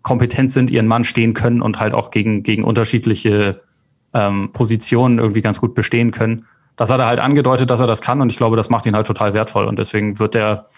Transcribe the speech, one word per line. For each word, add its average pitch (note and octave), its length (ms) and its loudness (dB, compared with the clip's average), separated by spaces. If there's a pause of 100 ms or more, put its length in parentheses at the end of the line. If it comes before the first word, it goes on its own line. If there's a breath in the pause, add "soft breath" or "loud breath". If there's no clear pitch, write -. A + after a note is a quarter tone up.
kompetent B2 480 0
sind, B2+ 200 0
ihren A2 160 2
Mann A#2 180 2
stehen A2+ 280 0
können A#2 300 0
und A2 180 -2
halt G#2+ 140 0
auch - 160 -4
gegen, G#2+ 320 -2
gegen G#2+ 220 -2
unterschiedliche, G#2+ 1000 0 (500)
ähm, G2+ 400 -2
Positionen A#2 680 2
irgendwie A2 220 0
ganz G#2 200 -2
gut A#2 140 -2
bestehen A#2 360 0
können. A2+ 340 -4 (320 soft breath)
Das A#2+ 140 0
hat C3 100 2
er B2 60 2
halt A#2+ 140 0
angedeutet, C3 500 2
dass A#2+ 100 2
er B2+ 60 4
das A2+ 160 0
kann C3 180 -2
und B2 100 2
ich - 60 -6
glaube, A2+ 200 2
das A2 120 0
macht A2+ 160 0
ihn G#2+ 120 0
halt A2 100 0
total G#2 260 -2
wertvoll G#2 320 -2
und G#2 140 -4
deswegen G#2 400 -4
wird G#2+ 160 -2
er, G#2+ 320 -2 (120)